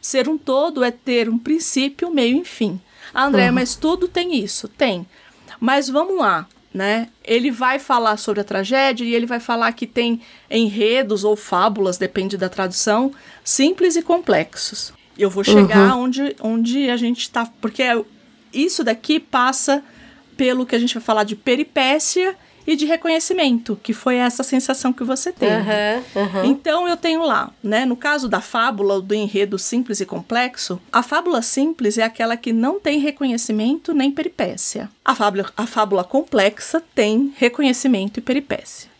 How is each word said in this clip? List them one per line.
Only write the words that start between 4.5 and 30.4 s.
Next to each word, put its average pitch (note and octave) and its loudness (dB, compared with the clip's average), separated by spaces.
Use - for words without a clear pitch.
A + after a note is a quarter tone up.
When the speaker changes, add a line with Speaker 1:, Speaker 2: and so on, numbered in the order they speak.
Speaker 1:
Tem. F#3 -2
Mas C4+ 0
vamos E4+ 0
lá, F#3 0
né? G#3 -2
Ele A#3+ 0
vai B3+ 0
falar A#3 0
sobre G#3 -4
a G3+ -2
tragédia A#3 0
e A#3 -2
ele A#3+ 0
vai A#3+ -4
falar A#3 -2
que A#3 -8
tem A#3 -2
enredos A3 2
ou G#3+ 4
fábulas, G3 0
depende F#3+ -2
da F#3+ -2
tradução, G#3 0
simples E4+ 2
e E4 0
complexos. - -2
Eu G3+ 2
vou F#3+ -4
chegar G3+ 6
Speaker 2:
Uhum. B3 -2
Speaker 1:
onde, C4 -2
onde A#3 0
a A#3+ 0
gente A#3 -2
tá, A#3 -2
porque A#3 -4
é, A#3+ 2
isso D#4 0
daqui A#3 0
passa C4+ 0
pelo B3+ 0
que B3 -2
a - 2
gente A#3+ 0
vai A3+ -8
falar G#3+ 2
de G#3 -6
peripécia D4+ 0
e D#4 2
de D4+ -2
reconhecimento, D#4+ 0
que A3+ -4
foi B3 -2
essa B3 0
sensação B3+ 0
que B3 -4
você C4 -2
teve. G#3+ 0
Speaker 2:
Aham, G#3+ 0
aham. G3 -2
Speaker 1:
Então, D4+ 0
eu F4 0
tenho E4 0
lá, A3 0
né, A3 0
no A#3+ 0
caso D4 -2
da F#3+ -2
fábula, G3+ 0
do G3 -4
enredo G3+ -2
simples A#3 -2
e G3 -2
complexo, A#3 -4